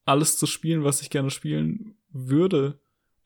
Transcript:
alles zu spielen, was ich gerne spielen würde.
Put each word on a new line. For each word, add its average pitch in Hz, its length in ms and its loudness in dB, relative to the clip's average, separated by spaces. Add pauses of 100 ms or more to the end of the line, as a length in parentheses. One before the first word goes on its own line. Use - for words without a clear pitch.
alles 147 320 2
zu - 80 0
spielen, 160 380 -2
was 143 180 0
ich - 80 -14
gerne 139 220 -2
spielen 151 640 -4 (140)
würde. 139 680 0 (460)